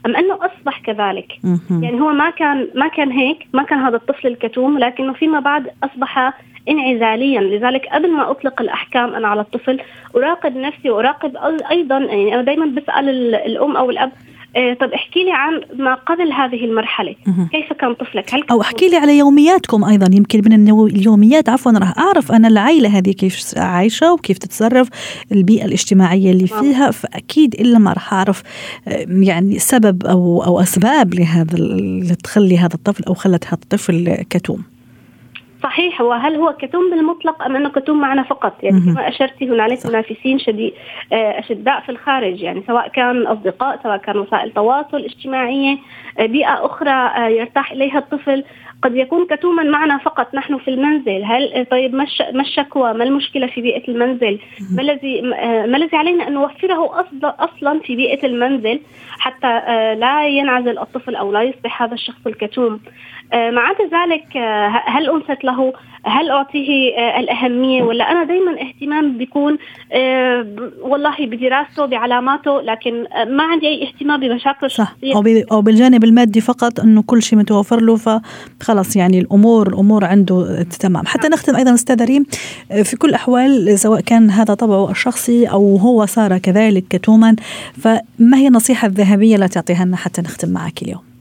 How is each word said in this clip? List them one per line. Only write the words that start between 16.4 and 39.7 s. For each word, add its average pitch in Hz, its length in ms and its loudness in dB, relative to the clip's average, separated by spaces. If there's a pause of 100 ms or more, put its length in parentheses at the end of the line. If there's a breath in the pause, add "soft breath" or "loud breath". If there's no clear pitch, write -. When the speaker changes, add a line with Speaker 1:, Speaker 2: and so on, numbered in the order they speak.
Speaker 1:
المرحلة، 226 500 -4 (120)
Speaker 2:
مهم. 180 260 0
Speaker 1:
كيف 311 200 -4
كان 262 220 -4
طفلك؟ - 400 -8
هل 285 80 -2
كان - 80 -12
Speaker 2:
أو 240 100 4
احكي 233 280 0
لي 339 80 2
على 294 220 4
يومياتكم 285 680 4
أيضًا، 196 220 4 (100)
يمكن 208 300 4
من 220 60 8
النو-، 214 340 6
اليوميات، 214 640 4
عفوًا، 247 240 2
راح 196 260 2
أعرف 330 340 2
أنا 226 160 6
العائلة 220 500 4
هذه 185 120 2
كيف 190 460 -4
عايشة 185 560 2
وكيف 320 260 0
تتصرف، 240 500 0 (440 loud breath)
البيئة 208 320 4
الاجتماعية 190 680 2
اللي 185 180 4
Speaker 1:
نعم. 214 100 -4
Speaker 2:
فيها". 269 300 2
فأكيد - 640 0
إلا 240 240 4
ما 202 140 4
راح 190 220 -4
أعرف، 196 280 0 (460 loud breath)
آه، - 200 -6
يعني 190 500 2
سبب 208 480 2
أو، 175 400 2
أو 180 140 4
أسباب 196 540 2
لهذا 165 420 2
ال-، 170 160 -2
اللي 185 420 -2 (100)
تخلي 185 340 2
هذا 175 160 2
الطفل 202 300 -4
أو 185 100 -2
خلت 180 320 0
هذا 170 160 -4
الطفل 175 540 -2 (140)
كتوم. 185 320 -4 (1000 soft breath)
Speaker 1:
صحيح. 339 380 -4
وهل 240 360 0
هو 302 240 0
كتوم 349 300 -2
بالمطلق 330 520 -2
أم 262 140 -4
أنه 285 120 -2
كتوم 285 320 -2
معنا 269 220 0
فقط؟ - 300 -4 (100)
يعني 196 140 2
Speaker 2:
مهم. 175 180 2
Speaker 1:
كما - 140 -4
أشرتي، 262 400 -4
هنالك 233 300 0